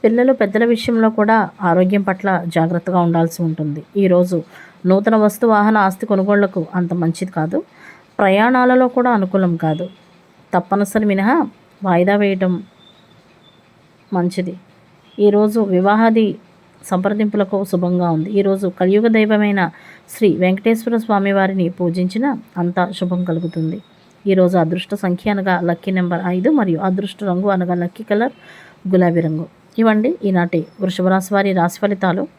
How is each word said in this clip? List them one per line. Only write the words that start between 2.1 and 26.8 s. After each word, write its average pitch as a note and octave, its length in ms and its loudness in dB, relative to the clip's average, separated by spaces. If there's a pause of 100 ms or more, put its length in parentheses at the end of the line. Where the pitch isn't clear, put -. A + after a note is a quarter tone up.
జాగ్రత్తగా F3 500 0
ఉండాల్సి E3 400 0
ఉంటుంది. D3+ 340 -6 (160)
ఈరోజు F3+ 400 2 (500)
నూతన G3+ 300 2
వస్తు, G#3+ 300 0
వాహన, G#3+ 320 4
ఆస్తి F#3+ 280 0
కొనుగోళ్లకు G3 540 0 (140)
అంత F3 200 -2
మంచిది F3 440 -4
కాదు. E3+ 220 -2 (600)
ప్రయాణాలలో B3 680 4
కూడా B3 280 0
అనుకూలం F#3 400 0
కాదు. E3 300 -2 (680)
తప్పనిసరి G3+ 580 -2
మినహా G3+ 260 2 (460)
వాయిదా F#3 340 2
వేయటం F#3+ 360 0 (1600)
మంచిది. F3+ 380 -4 (640)
ఈరోజు G#3 420 2 (140)
వివాహాది A3 520 2 (640)
సంప్రదింపులకు G3+ 720 -2
శుభంగా F3+ 520 0
ఉంది. D#3+ 220 -4
ఈరోజు G3 280 0 (120)
కలియుగ G3+ 280 2 (100)
దైవమైన G#3 440 2 (540)
శ్రీ G#3+ 140 2 (140)
వెంకటేశ్వర A3 600 0
స్వామి G3+ 280 0
వారిని F#3+ 360 0
పూజించిన F3+ 580 -2 (300)
అంతా F3 260 -2 (160)
శుభం F3+ 260 -2
కలుగుతుంది. E3+ 540 -4 (460)
ఈరోజు F#3 340 2
అదృష్ట E3+ 360 -2
సంఖ్య G3 400 -2
అనగా G3 200 0 (140)
లక్కీ F3 240 -4
నెంబర్ F3+ 340 -2
ఐదు F#3 240 0
మరియు G3+ 280 0 (100)